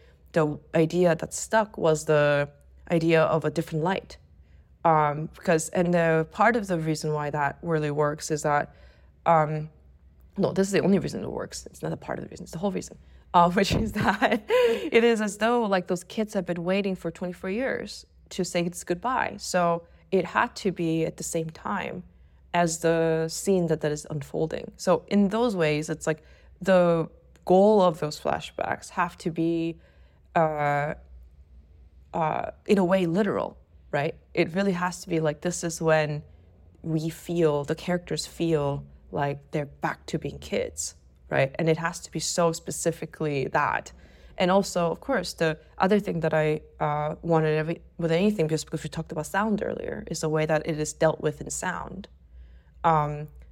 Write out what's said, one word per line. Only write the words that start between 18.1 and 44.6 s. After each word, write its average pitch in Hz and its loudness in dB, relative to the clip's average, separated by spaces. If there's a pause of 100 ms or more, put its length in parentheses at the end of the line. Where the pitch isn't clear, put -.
to - -4
say 175 -2
it's 175 -6
goodbye. 180 -2
So 170 0 (280)
it 180 2
had 233 0
to 190 -4
be 165 -2
at 160 -6
the - -10
same 165 -6
time 185 -8 (540)
as 170 2
the 165 2
scene 185 2
that, 160 0
that 151 0
is 147 -6
unfolding. 156 -6
So - 2
in 202 4
those 226 0
ways, 156 0
it's 156 -8
like 160 -2 (380)
the 175 4 (360)
goal 202 6
of 175 2
those 151 -6
flashbacks - -6
have 180 -4
to 170 -4
be, 165 -2 (560)
uh, 147 0 (1200)
uh, - -2 (160)
in 208 6
a 185 4
way, 185 2
literal, 165 0 (340)
right? 147 -2 (220)
It 165 0
really 196 0
has 175 -4
to - -12
be 165 0
like, 151 -2
this 175 -4
is 165 -6
when 156 2 (640)
we 160 -2
feel, 160 0
the 165 -2
characters 175 -6
feel 143 -2 (260)
like 143 -2 (100)
they're 147 -4
back - -8
to 170 -4
being - -10
kids, - -6 (380)
right? 139 0
And 160 0
it 160 4
has 165 -6
to - -18
be 165 -6
so 170 0
specifically 160 -4
that. - -2 (460)
And 180 2
also, 180 2